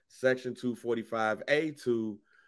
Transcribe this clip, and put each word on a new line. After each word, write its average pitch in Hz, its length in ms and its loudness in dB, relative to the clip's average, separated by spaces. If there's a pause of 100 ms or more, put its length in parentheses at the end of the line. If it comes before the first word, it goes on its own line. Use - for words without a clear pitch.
Section 127 460 0
two 120 220 -4
forty-five 110 720 0
A 151 240 2
two, 113 460 -2 (300)